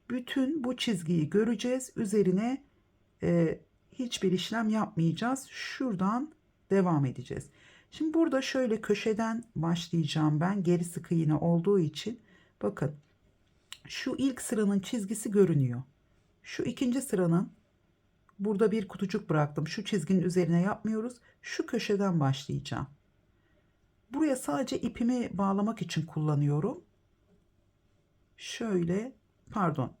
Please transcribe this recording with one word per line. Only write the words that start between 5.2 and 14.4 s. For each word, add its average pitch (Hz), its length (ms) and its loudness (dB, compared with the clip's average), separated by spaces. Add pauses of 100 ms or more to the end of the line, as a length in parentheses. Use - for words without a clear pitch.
Şuradan 226 800 -2 (380)
devam 180 340 4
edeceğiz. - 460 -6 (400)
Şimdi 311 240 -4
burada 320 280 4
şöyle 247 380 0
köşeden 220 640 -2 (120)
başlayacağım 156 840 0
ben. 190 220 0
Geri 175 220 2
sık - 280 -8
iğne 160 220 4
olduğu 170 440 2
için. 180 420 -2 (420)
Bakın 202 340 -4 (920)
şu - 320 -6
ilk 262 220 0